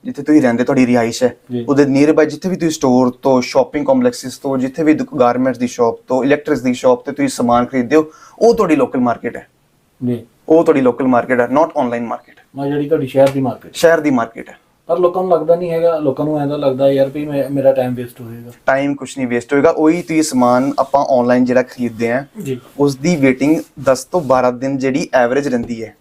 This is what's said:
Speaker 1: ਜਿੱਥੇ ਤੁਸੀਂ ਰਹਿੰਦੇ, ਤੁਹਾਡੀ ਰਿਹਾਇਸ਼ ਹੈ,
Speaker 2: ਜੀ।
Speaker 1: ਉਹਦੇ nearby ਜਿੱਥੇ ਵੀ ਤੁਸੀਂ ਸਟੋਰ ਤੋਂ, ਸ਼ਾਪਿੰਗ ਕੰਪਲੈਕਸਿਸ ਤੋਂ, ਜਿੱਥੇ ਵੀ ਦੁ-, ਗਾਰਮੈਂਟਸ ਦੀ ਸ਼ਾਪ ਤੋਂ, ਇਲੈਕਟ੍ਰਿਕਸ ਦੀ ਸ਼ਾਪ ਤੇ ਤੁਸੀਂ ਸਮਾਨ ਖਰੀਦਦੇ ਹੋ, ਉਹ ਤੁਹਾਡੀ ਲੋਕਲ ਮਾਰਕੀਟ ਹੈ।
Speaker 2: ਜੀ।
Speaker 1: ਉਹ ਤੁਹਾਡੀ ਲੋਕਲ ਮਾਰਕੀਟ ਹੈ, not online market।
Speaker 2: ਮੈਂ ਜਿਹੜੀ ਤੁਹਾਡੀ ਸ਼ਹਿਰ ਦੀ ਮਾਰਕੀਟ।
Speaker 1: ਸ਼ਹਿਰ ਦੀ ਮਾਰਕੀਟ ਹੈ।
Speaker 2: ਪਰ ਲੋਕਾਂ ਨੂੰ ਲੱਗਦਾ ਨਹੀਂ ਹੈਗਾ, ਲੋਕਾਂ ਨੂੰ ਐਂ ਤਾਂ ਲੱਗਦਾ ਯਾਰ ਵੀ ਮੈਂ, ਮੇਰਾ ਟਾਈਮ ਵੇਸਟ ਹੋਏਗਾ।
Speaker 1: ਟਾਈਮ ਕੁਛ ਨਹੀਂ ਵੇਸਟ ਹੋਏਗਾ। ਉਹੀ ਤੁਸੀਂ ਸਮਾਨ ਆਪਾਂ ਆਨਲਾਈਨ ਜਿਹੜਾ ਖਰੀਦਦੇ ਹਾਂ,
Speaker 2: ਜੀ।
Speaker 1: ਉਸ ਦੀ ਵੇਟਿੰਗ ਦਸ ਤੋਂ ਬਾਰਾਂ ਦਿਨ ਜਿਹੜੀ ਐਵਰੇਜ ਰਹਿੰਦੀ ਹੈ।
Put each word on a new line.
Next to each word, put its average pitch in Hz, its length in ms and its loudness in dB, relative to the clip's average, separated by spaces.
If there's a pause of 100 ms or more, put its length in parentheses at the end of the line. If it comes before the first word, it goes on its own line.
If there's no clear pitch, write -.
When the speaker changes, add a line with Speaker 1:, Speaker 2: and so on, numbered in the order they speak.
Speaker 1:
ਜਿੱਥੇ 131 180 -10
ਤੁਸੀਂ 151 200 4
ਰਹਿੰਦੇ, 120 220 2
ਤੁਹਾਡੀ 127 220 2
ਰਿਹਾਇਸ਼ 117 360 0
ਹੈ, 120 140 0 (160)
Speaker 2:
ਜੀ। 120 160 -6
Speaker 1:
ਉਹਦੇ 143 160 4
nearby 147 400 4
ਜਿੱਥੇ 151 240 -6
ਵੀ 180 80 -2
ਤੁਸੀਂ 160 140 -2
ਸਟੋਰ 127 400 2 (120)
ਤੋਂ, 131 200 2
ਸ਼ਾਪਿੰਗ 139 440 -2
ਕੰਪਲੈਕਸਿਸ 127 520 -2
ਤੋਂ, 135 200 -4
ਜਿੱਥੇ 131 240 -4
ਵੀ 156 120 4
ਦੁ-, 131 260 -6
ਗਾਰਮੈਂਟਸ 123 380 2
ਦੀ 123 80 -2
ਸ਼ਾਪ 117 320 0 (100)
ਤੋਂ, 127 160 0
ਇਲੈਕਟ੍ਰਿਕਸ 143 380 0
ਦੀ 127 120 0
ਸ਼ਾਪ 123 300 0
ਤੇ 139 80 -8
ਤੁਸੀਂ 139 160 -2
ਸਮਾਨ 120 380 0
ਖਰੀਦਦੇ 127 300 0
ਹੋ, 156 140 2 (280)
ਉਹ 226 160 4
ਤੁਹਾਡੀ 175 220 0
ਲੋਕਲ 131 220 -2
ਮਾਰਕੀਟ 120 380 -2
ਹੈ। - 120 -16 (580)
Speaker 2:
ਜੀ। 120 200 -6 (220)
Speaker 1:
ਉਹ 160 160 4
ਤੁਹਾਡੀ 151 160 4
ਲੋਕਲ 127 260 0
ਮਾਰਕੀਟ 123 340 2
ਹੈ, 120 60 2
not 143 200 2
online 120 380 -4
market। - 420 -14 (100)
Speaker 2:
ਮੈਂ 139 100 -6
ਜਿਹੜੀ 143 220 -2
ਤੁਹਾਡੀ 147 180 0
ਸ਼ਹਿਰ 135 220 4
ਦੀ 135 120 -2
ਮਾਰਕੀਟ। 120 340 -6
Speaker 1:
ਸ਼ਹਿਰ 165 260 4
ਦੀ 147 100 0
ਮਾਰਕੀਟ 120 400 -4
ਹੈ। - 80 -20 (280)
Speaker 2:
ਪਰ 170 120 -2
ਲੋਕਾਂ 180 240 0
ਨੂੰ 185 100 0
ਲੱਗਦਾ 160 240 2
ਨਹੀਂ 175 140 -6
ਹੈਗਾ, 165 280 0
ਲੋਕਾਂ 147 260 -2
ਨੂੰ 151 160 -2
ਐਂ 143 60 -2
ਤਾਂ 147 120 -4
ਲੱਗਦਾ 139 320 0
ਯਾਰ 135 180 0
ਵੀ 147 180 -8
ਮੈਂ, 139 240 -4
ਮੇਰਾ 135 220 2
ਟਾਈਮ 127 220 -2
ਵੇਸਟ 123 260 -12
ਹੋਏਗਾ। 117 300 -16 (160)
Speaker 1:
ਟਾਈਮ 139 280 0
ਕੁਛ 135 240 -12
ਨਹੀਂ 127 100 -4
ਵੇਸਟ 120 240 -4
ਹੋਏਗਾ। 143 180 4
ਉਹੀ 160 320 2
ਤੁਸੀਂ 160 200 -2
ਸਮਾਨ 127 560 0
ਆਪਾਂ 139 320 0
ਆਨਲਾਈਨ 123 340 2
ਜਿਹੜਾ 123 180 2
ਖਰੀਦਦੇ 117 500 -6
ਹਾਂ, 147 300 -8
Speaker 2:
ਜੀ। 131 180 -8 (180)
Speaker 1:
ਉਸ 143 180 0
ਦੀ 165 200 -2
ਵੇਟਿੰਗ 139 440 2 (240)
ਦਸ 127 200 0
ਤੋਂ 180 160 -2
ਬਾਰਾਂ 127 320 2
ਦਿਨ 135 260 -6
ਜਿਹੜੀ 135 360 -2
ਐਵਰੇਜ 131 340 2
ਰਹਿੰਦੀ 117 360 -6
ਹੈ। 104 160 -18